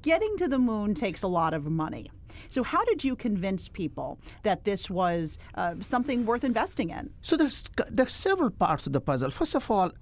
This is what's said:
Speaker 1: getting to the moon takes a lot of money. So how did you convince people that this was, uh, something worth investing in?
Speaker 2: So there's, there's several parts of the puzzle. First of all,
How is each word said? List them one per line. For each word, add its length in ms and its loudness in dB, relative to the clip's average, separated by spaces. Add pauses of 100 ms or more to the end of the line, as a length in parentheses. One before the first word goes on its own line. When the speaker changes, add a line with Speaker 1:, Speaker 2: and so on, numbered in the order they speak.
Speaker 1:
getting 360 4
to 100 2
the 100 2
moon 360 2
takes 280 -4
a 60 0
lot 260 2
of 120 -2
money. 440 -2 (380)
So 140 0
how 220 2
did 200 0
you 100 2
convince 540 -2
people 500 -6 (240)
that 220 0
this 240 -2
was, 500 0 (160)
uh, 260 -2
something 440 0
worth 200 0
investing 460 0
in? 200 -8 (100)
Speaker 2:
So 160 2
there's, 260 2 (280)
there's 240 2
several 360 2
parts 360 2
of 80 -2
the 80 4
puzzle. 280 0
First 240 0
of 160 0
all, 320 4